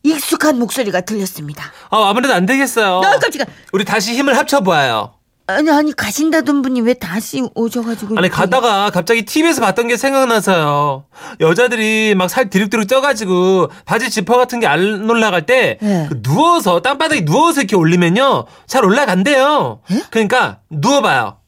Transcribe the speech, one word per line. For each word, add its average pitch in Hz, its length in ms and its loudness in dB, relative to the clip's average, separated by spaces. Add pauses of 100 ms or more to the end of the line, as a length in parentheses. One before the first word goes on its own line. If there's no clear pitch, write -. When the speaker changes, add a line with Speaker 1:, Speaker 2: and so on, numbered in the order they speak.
Speaker 1:
익숙한 302 560 0
목소리가 202 420 -2
들렸습니다. 180 680 -8 (200)
Speaker 2:
아, 208 180 2
아무래도 247 240 0
안 185 120 2
되겠어요. 233 520 0
Speaker 1:
아, 190 140 2
깜짝이야. 302 340 0 (260)
Speaker 2:
우리 196 140 -2
다시 208 300 -2
힘을 277 220 2
합쳐봐요. 147 760 0 (340)
Speaker 1:
아니, 285 220 0
아니, 302 260 2
가신다던 285 680 -2
분이 254 180 -2
왜 240 140 2
다시 214 480 -8 (100)
오셔가지고 226 640 -4
Speaker 2:
아니, 180 100 2
Speaker 1:
이렇게. - 20 0 (120)
Speaker 2:
가다가 208 480 0
갑자기 208 360 -2
티비에서 311 360 0
봤던 233 260 0
게 240 80 0
생각나서요. 180 1120 0 (340)
여자들이 220 760 2
막 185 140 0
살 254 180 0
디룩디룩 208 380 0
쪄가지고 190 840 2 (160)
바지 226 240 -2
지퍼 220 280 0
같은 247 220 0
게 226 60 0
안 196 420 0
올라갈 220 380 0
때 226 380 2
Speaker 1:
네. 185 260 -2
Speaker 2:
그 123 140 -8
누워서, 208 580 2
땅바닥에 285 440 -2
누워서 277 360 2
이렇게 208 140 -2
올리면요, 175 680 2 (200)
잘 262 200 0
올라간대요. 254 960 2 (100)
Speaker 1:
예? 226 180 0
Speaker 2:
그러니까 220 520 0 (100)
누워봐요. 151 680 0 (100)